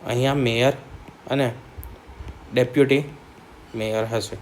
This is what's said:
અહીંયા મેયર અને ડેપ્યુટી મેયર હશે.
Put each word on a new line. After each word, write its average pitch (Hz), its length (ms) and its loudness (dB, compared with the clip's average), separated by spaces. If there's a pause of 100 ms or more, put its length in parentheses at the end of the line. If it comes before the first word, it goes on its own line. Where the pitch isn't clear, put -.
અહીંયા 127 260 2
મેયર 127 400 2 (560)
અને 135 240 0 (1000)
ડેપ્યુટી 135 500 4 (720)
મેયર 110 300 0
હશે. 113 360 -4